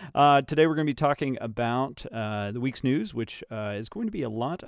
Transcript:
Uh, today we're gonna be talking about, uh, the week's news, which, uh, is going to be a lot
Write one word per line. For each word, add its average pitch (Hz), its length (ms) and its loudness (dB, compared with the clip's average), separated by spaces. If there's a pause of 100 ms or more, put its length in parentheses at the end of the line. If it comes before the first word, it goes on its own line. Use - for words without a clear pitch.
(160)
Uh, 143 260 8
today 151 240 4
we're 160 80 2
gonna 151 120 0
be 139 100 -2
talking 139 440 0
about, 120 720 -2
uh, 107 380 -4
the 120 120 -6
week's 131 220 -4
news, 156 300 2
which, 113 380 -6
uh, 107 260 -6
is 113 120 -8
going 226 180 -6
to 208 40 -4
be 180 120 -4
a 117 60 -4
lot 123 380 -4